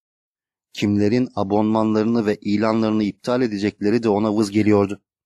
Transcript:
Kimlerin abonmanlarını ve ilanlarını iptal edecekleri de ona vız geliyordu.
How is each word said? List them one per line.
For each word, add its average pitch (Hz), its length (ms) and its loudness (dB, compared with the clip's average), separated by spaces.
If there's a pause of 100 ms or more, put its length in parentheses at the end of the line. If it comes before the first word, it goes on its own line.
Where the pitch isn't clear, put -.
(720)
Kimlerin 104 640 0
abonmanlarını 107 880 0
ve 104 160 0
ilanlarını 110 640 0
iptal 123 380 -4
edecekleri 104 640 -2
de 113 60 0
ona 104 280 0
vız 107 140 0
geliyordu. 101 500 2 (240)